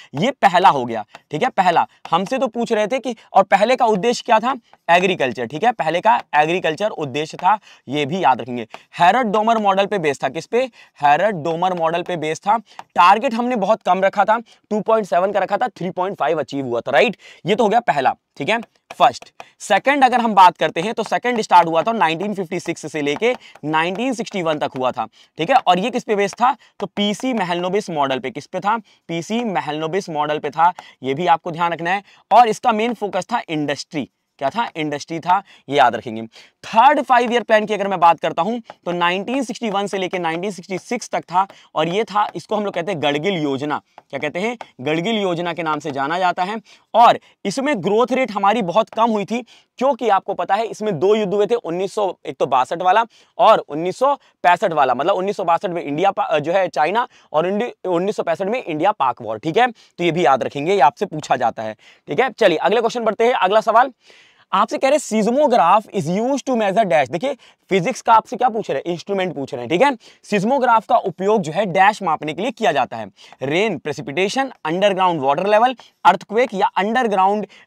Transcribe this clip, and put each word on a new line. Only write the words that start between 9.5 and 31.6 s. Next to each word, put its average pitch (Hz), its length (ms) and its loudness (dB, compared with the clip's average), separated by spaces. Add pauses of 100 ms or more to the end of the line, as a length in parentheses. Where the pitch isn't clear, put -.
मॉडल 196 280 2
पे 208 120 -2
बेस 151 260 -2
था, 143 40 0
किस 151 180 -8
पे? 247 240 -2 (320)
हैरड 156 320 4
डोमर 165 380 -2
मॉडल 170 300 -2
पे 175 140 -6
बेस 156 240 -4
था। 214 180 0 (360)
टारगेट 208 400 4
हमने 240 220 -2
बहुत 214 260 0
कम 185 180 0
रखा 196 240 2
था, 214 140 2 (320)
टू 214 100 -2
पॉइंट 220 260 0
सेवन 190 260 0
का 196 80 0
रखा 190 160 -2
था, 247 120 -2
थ्री 185 220 -8
पॉइंट 185 280 -6
फ़ाइव 156 220 -2
अचीव 139 260 -6
हुआ 120 140 -4
था, 127 100 -8
राइट? 175 260 2 (300)
ये 190 80 0
तो 226 100 0
हो - 40 2
गया 226 120 2
पहला, 143 340 0 (220)
ठीक 143 120 -6
है, 220 100 0 (400)
फर्स्ट। 147 340 0 (280)
सेकंड 262 440 2
अगर 240 160 2
हम 226 140 0
बात 180 220 8
करते 165 240 -2
हैं, 214 140 -4
तो 233 80 -6
सेकंड 247 380 -2
स्टार्ट 175 280 4
हुआ 165 140 2
था 226 100 -2
नाइनटीन 190 420 -2
फिफ्टी 180 260 -6
सिक्स 160 320 -8
से 156 100 -4
लेके 147 320 0 (300)
नाइनटीन 180 500 -2
सिक्सटी 202 280 -6
वन 160 160 -2
तक 139 200 -4
हुआ 127 140 0
था, 117 140 -6 (320)
ठीक 202 120 -4
है। 269 60 4
और 180 220 4
ये 214 120 -2
किस 240 140 -4
पे 220 100 -2
बेस 196 200 -2
था? 247 220 0 (220)
तो 202 80 -6
पीसी 208 460 -4
महलनोबिस 180 580 -4
मॉडल 139 280 -2
पे। 127 120 -8
किस 139 160 -12
पे 185 140 -8
था? 214 180 -2 (300)
पीसी 170 360 -4
महलनोबिस 160 680 -4
मॉडल 151 280 -2
पे 147 120 -6
था, 165 220 2 (300)
ये 131 120 -2
भी 170 120 -4
आपको 170 240 0
ध्यान 170 220 -2